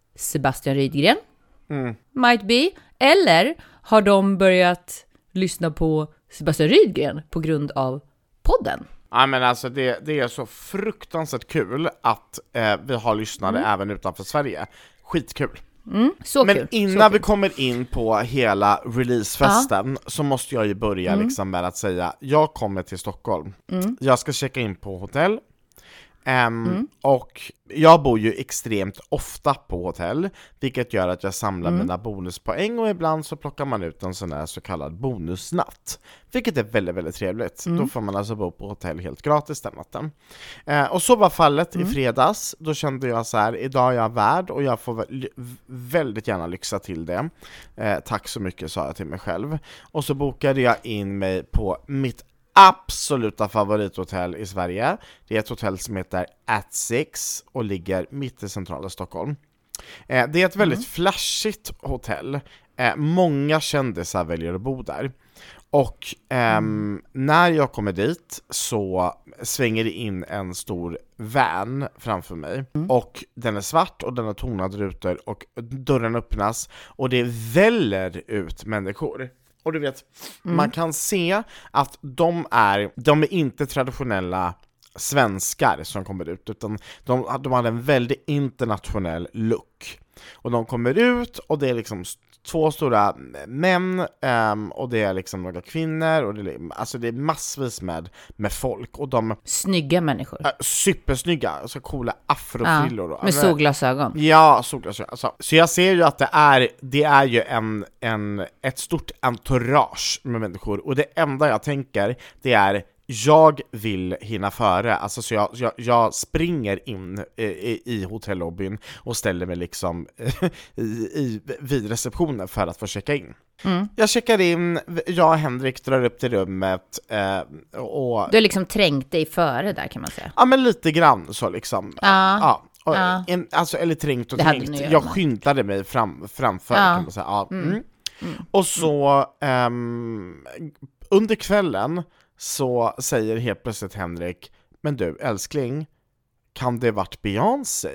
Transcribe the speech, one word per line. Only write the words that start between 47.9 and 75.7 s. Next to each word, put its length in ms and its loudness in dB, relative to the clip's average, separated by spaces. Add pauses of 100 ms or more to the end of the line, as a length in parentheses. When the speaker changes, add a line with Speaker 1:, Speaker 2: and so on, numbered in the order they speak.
Speaker 2:
tack 280 -6
så 120 -10
mycket", 320 -8
sa 140 -4
jag 100 -8
till 100 -12
mig 140 -10
själv. 380 -6 (340)
Och 140 -4
så 80 -2
bokade 480 0
jag 220 4
in 340 -4
mig 260 -2
på 340 -2 (100)
mitt 380 -4 (280)
absoluta 960 4
favorithotell 880 -2
i 100 -10
Sverige. 520 -4 (300)
Det 80 -4
är 40 2
ett 100 -4
hotell 280 -6
som 180 -10
heter 300 -4 (220)
At 260 -4
Six 800 -4
och 120 -6
ligger 460 -4
mitt 340 -10
i 60 -10
centrala 400 -10
Stockholm. 460 -8 (720)
Eh, 220 2
det 120 2
är 40 6
ett 100 -2
väldigt 240 2
Speaker 1:
Mm. 60 -10
Speaker 2:
flashigt 840 -4 (100)
hotell. 580 -6 (380)
Eh, 180 2
många 640 2
kändisar 640 -2
väljer 300 -4
att 80 -6
bo 200 -6
där. 300 -8 (600)
Och, 440 -2 (140)
ehm, 280 2
Speaker 1:
Mm. 440 -4 (100)
Speaker 2:
när 400 4
jag 200 2
kommer 200 -2
dit 580 -4
så 640 -2 (280)
svänger 420 0
det 80 -2
in 320 -8
en 320 -8
stor 420 -8 (180)
van 720 -2 (100)
framför 380 -6
mig. 280 -8 (100)
Speaker 1:
Mm. 180 -4
Speaker 2:
Och 320 0 (120)
den 220 -4
är 40 -6
svart 420 -2
och 100 -6
den 120 -4
har 80 -4
tonade 440 -6
rutor 520 -6
och 160 -12 (160)
dörren 540 -2